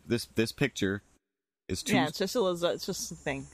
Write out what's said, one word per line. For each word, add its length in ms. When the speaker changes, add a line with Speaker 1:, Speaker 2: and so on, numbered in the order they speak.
Speaker 1:
this, 200
this 160
picture 500
it's 120
two 120
Speaker 2:
Yeah, 80
Speaker 1:
s- 60
Speaker 2:
it's 100
just 160
a 60
lasa-, 320
it's 120
just 260
a 40
thing. 380